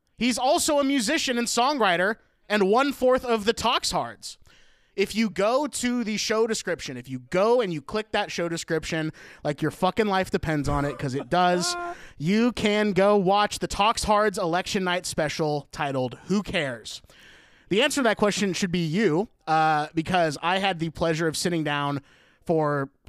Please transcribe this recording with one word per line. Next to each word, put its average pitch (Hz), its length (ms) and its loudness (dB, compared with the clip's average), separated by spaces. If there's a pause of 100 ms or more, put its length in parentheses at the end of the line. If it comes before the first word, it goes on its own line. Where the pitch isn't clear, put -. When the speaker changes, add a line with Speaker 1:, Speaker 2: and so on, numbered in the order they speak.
(160)
Speaker 1:
He's 240 220 0
also 294 400 2
a 285 60 2
musician 269 540 0
and 233 80 -2
songwriter 220 680 2 (320)
and 202 220 2
one-fourth 254 540 2
of 226 200 0
the 226 80 2
Toxhards. 180 880 -2 (580)
If 196 180 -2
you 220 140 2
go 233 380 0
to 240 380 -2
the 208 120 -4
show 220 300 0
description, 175 500 -6
if 123 120 -14
you 131 100 -8
go 202 420 2
and 190 120 0
you 147 100 -6
click 214 300 -6
that 202 180 -2
show 170 180 -4
description, 160 640 -4 (300)
like 147 180 -4
your 151 120 0
fucking 185 340 0
life 190 240 0
depends 151 380 -2
on 143 160 0
it, 143 140 -4
'cause 131 160 -4
it 135 140 -6
does, 180 480 2 (200)
Speaker 2:
<laughs> - 220 -20
Speaker 1:
you 214 340 2
can 208 400 0
go 196 240 4
watch 202 420 2
the 180 80 -6
Toxhards 208 720 0
election 185 460 -2
night 180 220 -2
special 151 640 -2
titled 135 440 -4 (100)
Who 196 160 0
Cares? 131 600 -6 (680)
The 202 120 4
answer 285 180 0
to - 40 2
that 208 140 2
question 202 340 2
should 185 180 -2
be 175 160 0
you, 180 420 2 (200)
uh, 156 460 2
because 165 480 0
I 180 160 0
had 190 200 -2
the 165 120 -2
pleasure 165 360 0
of 156 100 -2
sitting 170 280 -2
down 143 380 -2 (420)
for 147 460 0 (180)